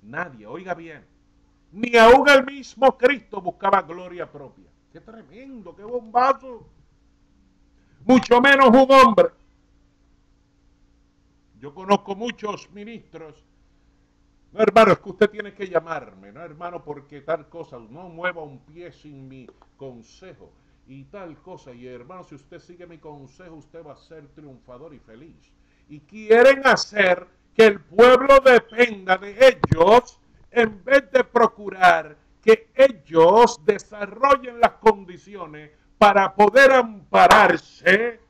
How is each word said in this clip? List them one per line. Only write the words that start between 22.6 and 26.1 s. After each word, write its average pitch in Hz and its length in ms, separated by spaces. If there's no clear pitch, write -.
sigue 175 260
mi 165 120
consejo, 151 560
usted 160 300
va 143 100
a - 20
ser 156 320
triunfador 135 680
y 120 40
feliz". 113 520
Y 147 120
quieren 233 680